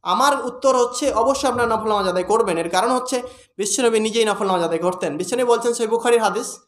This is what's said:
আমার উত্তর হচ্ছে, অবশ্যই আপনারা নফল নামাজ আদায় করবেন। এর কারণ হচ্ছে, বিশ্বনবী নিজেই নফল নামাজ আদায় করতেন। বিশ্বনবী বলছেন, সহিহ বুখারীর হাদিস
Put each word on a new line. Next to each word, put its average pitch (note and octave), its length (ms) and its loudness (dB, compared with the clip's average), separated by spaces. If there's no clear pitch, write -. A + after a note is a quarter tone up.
আমার B3+ 440 0
উত্তর B3+ 300 0
হচ্ছে, B3 360 0
অবশ্যই C4 360 0
আপনারা A#3+ 280 0
নফল G#3+ 120 -4
নামাজ G3+ 200 0
আদায় F3+ 160 -2
করবেন। G3+ 340 2
এর E3 120 -4
কারণ G3 200 0
হচ্ছে, B3+ 320 -2
বিশ্বনবী A3+ 440 0
নিজেই A3 240 2
নফল G3+ 220 0
নামাজ F#3 160 0
আদায় E3 160 0
করতেন। E3+ 380 -2
বিশ্বনবী A#3+ 280 -2
বলছেন, A#3+ 300 2
সহিহ A3+ 160 -2
বুখারীর A#3 320 2
হাদিস G#3 460 -2